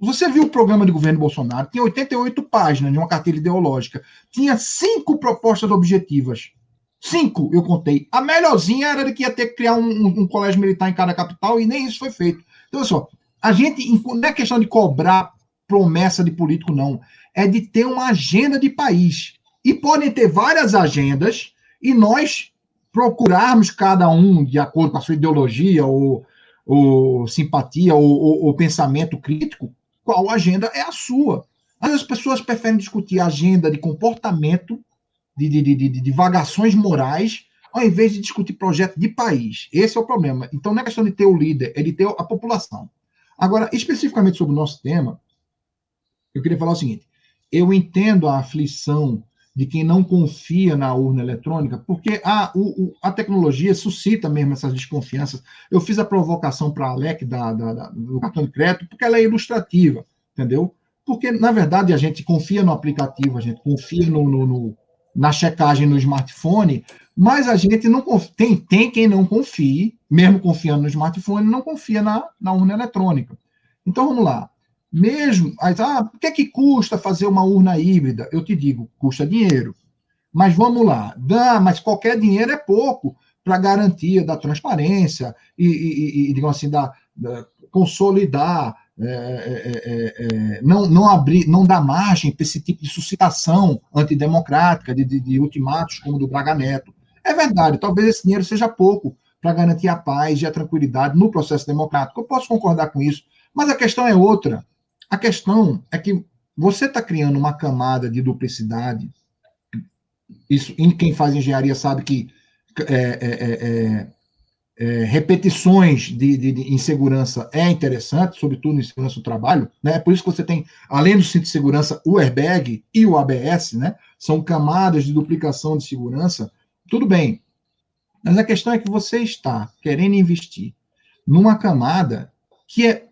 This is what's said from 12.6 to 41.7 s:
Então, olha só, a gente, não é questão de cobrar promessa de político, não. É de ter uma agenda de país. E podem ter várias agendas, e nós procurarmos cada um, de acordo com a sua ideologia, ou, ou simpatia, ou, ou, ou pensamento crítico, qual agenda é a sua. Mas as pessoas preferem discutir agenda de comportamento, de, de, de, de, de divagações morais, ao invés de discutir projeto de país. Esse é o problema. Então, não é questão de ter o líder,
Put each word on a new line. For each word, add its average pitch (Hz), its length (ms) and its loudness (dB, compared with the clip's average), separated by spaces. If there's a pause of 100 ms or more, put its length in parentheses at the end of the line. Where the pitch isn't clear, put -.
Então, 277 120 -8
olha 233 80 -4
só, - 200 -2 (320)
a 220 120 2
gente, 247 360 2 (180)
não 247 220 -4
é 311 60 0
questão 247 260 0
de 220 60 2
cobrar 185 680 2 (360)
promessa 180 560 2
de 165 80 2
político, 165 420 -2
não. 135 260 -2 (360)
É 196 100 0
de 202 160 2
ter 226 240 0
uma 254 220 -4
agenda 233 520 2
de 277 120 2
país. 180 640 0 (300)
E 262 100 4
podem 294 360 2
ter 220 180 2
várias 226 460 2
agendas, 147 800 0 (260)
e 254 140 0
nós 240 580 2 (400)
procurarmos 220 760 2
cada 190 400 2
um, 170 340 6
de 131 140 -2
acordo 147 360 0
com 135 40 -6
a 127 40 -6
sua 160 140 -2
ideologia, 147 680 2
ou, 135 400 0 (400)
ou 131 640 4
simpatia, 156 680 0
ou, 147 100 6
ou, 151 420 4
ou 143 100 2
pensamento 151 640 0
crítico, 151 520 -8 (320)
qual - 280 0
agenda 190 420 0
é 277 80 -6
a 330 100 -8
sua. 254 540 -2 (340)
Mas 294 140 -2
as 277 100 -2
pessoas 262 380 -4
preferem 226 360 -2
discutir 190 420 -4
agenda 165 500 2
de 147 80 -2
comportamento, 175 1000 -2 (580)
de, 151 120 -2
de, 147 120 2
de, 139 140 2
de, 135 140 0
de 127 100 -6
divagações 180 760 0
morais, 180 720 0 (280)
ao 247 100 -2
invés 208 300 2
de 202 80 -8
discutir - 320 -8
projeto 185 440 -2
de 214 120 0
país. 139 640 -4
Esse 220 240 0
é - 20 -2
o 226 60 -2
problema. 139 480 -4
Então, 208 200 -6
não 240 80 -2
é - 40 -10
questão 226 180 -4
de 202 80 0
ter 202 140 0
o 190 100 6
líder, 147 400 -2